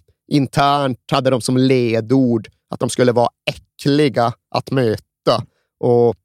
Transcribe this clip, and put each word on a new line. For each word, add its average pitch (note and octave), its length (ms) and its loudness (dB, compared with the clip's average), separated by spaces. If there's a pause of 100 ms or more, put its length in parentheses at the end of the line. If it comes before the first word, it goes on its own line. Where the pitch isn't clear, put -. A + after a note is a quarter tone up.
(320)
internt C#3+ 800 0
hade C3+ 200 0
de B2+ 100 0
som B2+ 160 -2
ledord A#2+ 920 0 (220)
att - 100 -10
de B2 100 -4
skulle B2 220 0
vara A#2+ 160 2 (220)
äckliga C3+ 840 -2 (180)
att - 200 -6
möta. A#2 760 -2 (360)
Och, A#2+ 440 2